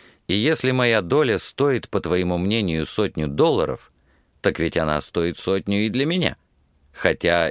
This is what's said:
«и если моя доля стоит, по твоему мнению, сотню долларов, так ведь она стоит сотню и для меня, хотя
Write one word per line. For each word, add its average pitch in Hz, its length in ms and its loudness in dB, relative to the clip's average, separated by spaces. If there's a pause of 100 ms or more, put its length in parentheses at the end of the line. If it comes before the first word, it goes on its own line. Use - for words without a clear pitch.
(280)
«и 87 60 0
если 127 360 0
моя 120 300 2
доля 113 380 2
стоит, 135 500 -2
по 101 120 -2
твоему 90 380 0
мнению, 90 480 0
сотню 85 400 -2
долларов, 80 640 0 (480)
так - 200 0
ведь 82 160 0
она 78 240 0
стоит 85 380 -4
сотню 101 480 -2
и - 20 0
для 123 180 -2
меня, 175 300 -2 (560)
хотя 85 580 2